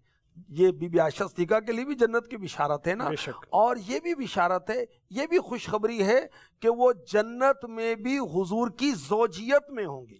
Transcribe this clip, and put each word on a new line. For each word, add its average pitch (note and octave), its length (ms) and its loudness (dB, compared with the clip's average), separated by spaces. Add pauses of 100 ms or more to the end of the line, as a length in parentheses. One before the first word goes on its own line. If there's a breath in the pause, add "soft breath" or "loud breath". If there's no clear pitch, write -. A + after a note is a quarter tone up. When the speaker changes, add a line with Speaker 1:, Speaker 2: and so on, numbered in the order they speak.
(500)
Speaker 1:
یہ F3+ 220 6
بی E3 160 -4
بی E3+ 120 2
عائشہ D#3+ 240 2
صدیقہ F#3 360 0
کے G#3+ 120 -4
لیے A#3 140 -4
بھی D4 100 -6
جنت A#3 320 0
کی A#3+ 100 -12
بشارت D3 500 -4
ہے F3+ 80 0
نا، A#3+ 140 -4
Speaker 2:
بے D3+ 60 -4
شک۔ - 340 -10
Speaker 1:
اور A#3 260 4 (120)
یہ C4+ 120 -4
بھی E4+ 160 -4
بشارت F#3 540 -2
ہے، A#3+ 140 -4 (260 soft breath)
یہ C4+ 180 -4
بھی E4+ 120 2
خوشخبری G#3+ 640 -2
ہے B3 240 4 (320 soft breath)
کہ A3+ 100 2
وہ A#3+ 240 4 (180)
جنت A#3+ 540 2
میں A3+ 300 -4
بھی B3+ 240 -2
حضور F#3+ 500 -2
کی C#4+ 220 -2
زوجیت A3 800 0
میں A3+ 140 -6
ہوں C3+ 220 -10
گی۔ G#2+ 120 -20